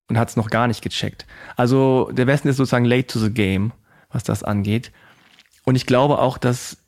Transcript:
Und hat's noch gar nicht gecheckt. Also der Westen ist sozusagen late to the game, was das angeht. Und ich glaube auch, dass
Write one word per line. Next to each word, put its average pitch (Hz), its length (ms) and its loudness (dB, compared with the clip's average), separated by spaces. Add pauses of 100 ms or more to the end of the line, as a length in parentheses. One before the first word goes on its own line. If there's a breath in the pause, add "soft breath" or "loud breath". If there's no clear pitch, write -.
Und 117 100 -2
hat's 117 200 -2
noch 110 120 -2
gar 120 180 2
nicht 113 140 -4
gecheckt. - 440 -8 (320 loud breath)
Also 131 560 2
der 127 140 0
Westen 143 200 2
ist 135 80 2
sozusagen 123 300 2
late 123 220 2
to - 120 -6
the 107 120 2
game, 101 420 0 (360 soft breath)
was - 140 -6
das 107 200 -4
angeht. 104 500 -2 (720 soft breath)
Und 131 100 2
ich 123 100 -2
glaube 131 340 2
auch, 131 180 0
dass - 400 -4 (100)